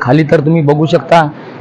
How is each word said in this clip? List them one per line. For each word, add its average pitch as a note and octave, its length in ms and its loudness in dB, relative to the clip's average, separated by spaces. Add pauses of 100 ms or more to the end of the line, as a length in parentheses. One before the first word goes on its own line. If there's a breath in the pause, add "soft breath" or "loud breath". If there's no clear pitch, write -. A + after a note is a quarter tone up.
खाली C#3+ 200 2
तर D#3 180 2
तुम्ही D#3+ 220 0
बघू D3 240 0
शकता, E3 420 0 (320 loud breath)